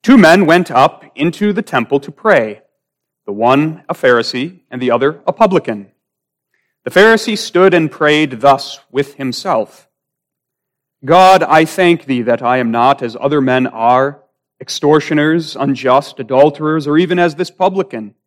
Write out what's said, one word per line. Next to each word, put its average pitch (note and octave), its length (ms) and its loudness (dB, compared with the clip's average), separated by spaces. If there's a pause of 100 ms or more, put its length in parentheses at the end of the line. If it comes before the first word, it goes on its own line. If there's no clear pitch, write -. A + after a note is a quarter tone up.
Two C4 160 4
men E3+ 300 6
went E3+ 240 2
up C3 420 0
into F3 400 -4
the A3 80 -4
temple - 380 -4
to D3+ 120 -12
pray, A#2+ 520 0 (640)
the G#2 40 -12
one C3+ 560 -2
a - 60 -8
Pharisee B2+ 680 -2 (100)
and B2+ 100 -10
the B2 80 -2
other C3+ 380 -2
a F3+ 60 -4
publican. D3 580 -2 (920)
The - 60 -10
Pharisee A3 480 2
stood F3+ 380 0
and D#3+ 160 0
prayed D3+ 500 -2
thus C3+ 380 0 (100)
with C#3 240 -6
himself, B2+ 760 -8 (1160)
'God, F#3 380 4
I D#3 200 2
thank E3+ 420 -2
thee B2+ 180 -4
that A#2 180 -2
I B2+ 160 -2
am A#2+ 140 -2
not B2+ 320 0
as A#2 180 -10
other C#3+ 180 -2
men B2+ 280 0
are, B2+ 560 -2 (360)
extortioners, D3+ 960 -2
unjust, C3+ 640 -2
adulterers, D3 680 0
or D3+ 100 0
even F3 220 0
as E3+ 160 0
this F3 160 -8
publican. F#3 640 -6 (120)